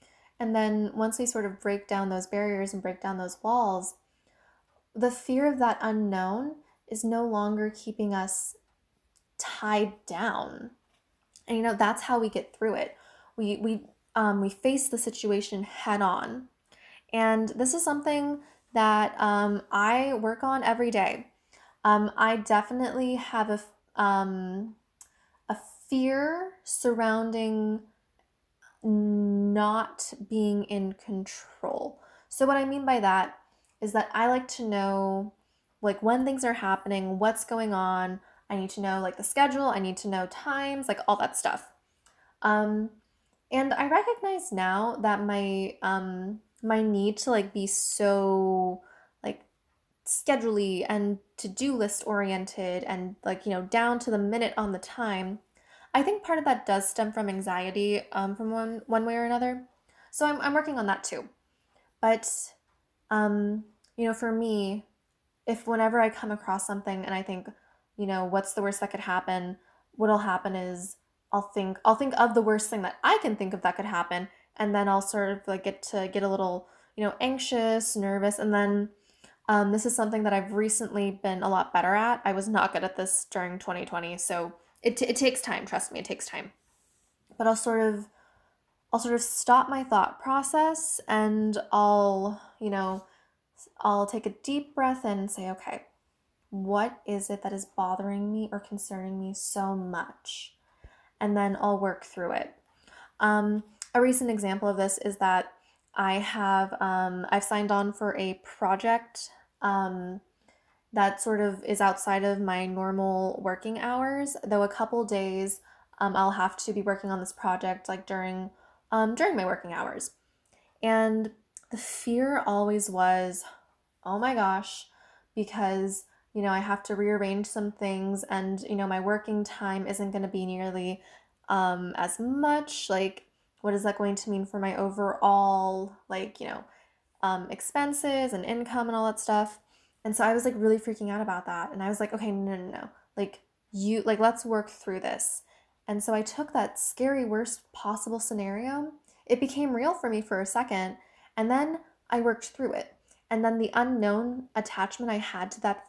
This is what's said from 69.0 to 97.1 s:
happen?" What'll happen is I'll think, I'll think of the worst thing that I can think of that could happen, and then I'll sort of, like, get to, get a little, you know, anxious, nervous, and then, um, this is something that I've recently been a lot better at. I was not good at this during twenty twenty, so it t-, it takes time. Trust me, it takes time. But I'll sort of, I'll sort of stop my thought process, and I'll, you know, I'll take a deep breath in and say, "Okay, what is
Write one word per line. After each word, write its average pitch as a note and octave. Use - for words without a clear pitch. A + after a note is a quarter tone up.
happen?" F#3
What'll G#3+
happen F#3+
is F3+
I'll G3+
think, F#3+
I'll A3
think C4+
of A3+
the A3+
worst G#3+
thing G#3+
that -
I G#4+
can A3
think G3
of F#3
that F3+
could G#3+
happen, F3+
and G#3
then G3+
I'll G3
sort G3
of, G3
like, F#3+
get G3
to, F#3+
get G3
a G3+
little, F#3
you G#3+
know, G3+
anxious, A#3
nervous, G3+
and G#3+
then, G3+
um, G#3
this G#3+
is A#3+
something A3
that G#3
I've G3
recently G#3
been F#3+
a F#3+
lot F#3
better F3+
at. A#3
I G3
was G3
not F#3+
good F3
at F#3
this -
during F3+
twenty F3+
twenty, F3
so F3
it A#3+
t-, C4
it A#3+
takes B3+
time. -
Trust -
me, -
it F#3+
takes -
time. -
But A3+
I'll A3
sort A3+
of, G#3+
I'll A#3
sort A#3+
of A#3
stop C4
my C4+
thought G#3+
process, D#4
and G#3+
I'll, G#3
you G#3+
know, F#3+
I'll G3+
take G#3+
a G3+
deep C#4+
breath C4
in G3+
and G3
say, F#3
"Okay, -
what G#3
is G3